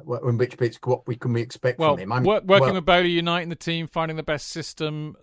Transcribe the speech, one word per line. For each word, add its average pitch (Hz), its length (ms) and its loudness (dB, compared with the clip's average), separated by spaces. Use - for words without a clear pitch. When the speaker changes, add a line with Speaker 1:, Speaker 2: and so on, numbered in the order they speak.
Speaker 1:
what, - 200 -6
in 117 140 0
which 123 200 -2
bits, 117 260 -2
what 123 240 -2
we, 123 80 -6
can 123 160 -4
we 117 100 0
expect - 360 -4
Speaker 2:
Well, 156 140 4
Speaker 1:
from 139 80 -2
him? 95 120 -8
I'm, 127 120 0
Speaker 2:
wor-, 202 200 4
working 190 240 6
Speaker 1:
well 190 80 2
Speaker 2:
with 170 100 -4
Bowley 180 260 6
United 170 320 0
and 170 80 -8
the 165 40 -8
team, 165 320 -6
finding 160 300 -4
the 156 60 -6
best 151 240 -4
system, 151 760 -8